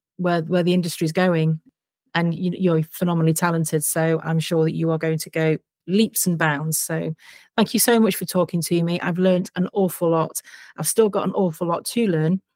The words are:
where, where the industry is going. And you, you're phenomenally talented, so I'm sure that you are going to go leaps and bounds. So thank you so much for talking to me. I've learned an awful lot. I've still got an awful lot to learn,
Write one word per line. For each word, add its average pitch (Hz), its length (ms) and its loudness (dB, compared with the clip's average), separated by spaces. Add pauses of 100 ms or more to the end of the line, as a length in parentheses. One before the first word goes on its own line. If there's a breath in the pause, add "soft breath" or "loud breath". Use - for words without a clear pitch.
(180)
where, 175 240 0
where 175 220 0
the 180 100 2
industry 175 320 -2
is 160 80 -2
going. 160 480 2 (540)
And 170 180 0
you, 180 240 -2
you're 165 260 2
phenomenally 165 500 0
talented, 165 520 0
so 160 400 0
I'm 165 140 0
sure 160 260 0
that 160 100 0
you 160 140 -2
are 160 80 0
going 160 220 -2
to - 100 -10
go 160 280 0 (300)
leaps 208 400 0
and 175 100 0
bounds. 156 400 0
So 160 380 -4 (400 loud breath)
thank 214 180 2
you 220 60 0
so 240 200 4
much 208 160 4
for 180 100 -6
talking 175 380 -2
to 170 200 0
me. 170 160 -2
I've 175 200 -4
learned 185 360 2
an 180 180 -2
awful 180 360 0
lot. 165 320 0 (340 loud breath)
I've 156 120 -4
still 220 200 2
got 196 180 -2
an - 80 -2
awful 180 340 -2
lot 170 180 -4
to 233 220 0
learn, 165 340 0 (140)